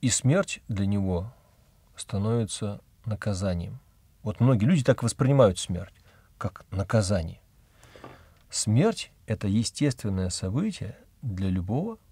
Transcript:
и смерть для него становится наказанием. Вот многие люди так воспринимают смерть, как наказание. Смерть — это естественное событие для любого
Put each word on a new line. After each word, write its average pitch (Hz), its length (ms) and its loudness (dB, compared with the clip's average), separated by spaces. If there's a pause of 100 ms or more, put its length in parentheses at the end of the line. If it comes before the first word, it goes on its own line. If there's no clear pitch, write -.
и 131 80 2
смерть 156 580 2
для 101 180 -2
него 98 480 0 (600)
становится 107 840 -4 (240)
наказанием. 98 720 -4 (440)
Вот - 180 -2
многие 120 240 4
люди 151 180 4
так - 180 2
воспринимают 127 580 4
смерть, 90 340 -8 (440)
как - 340 -8
наказание. 92 680 0 (1080)
Смерть — 135 640 0 (140)
это 107 200 -4
естественное 101 840 -2
событие 110 680 -4 (240)
для 95 280 -2
любого 110 500 -4 (120)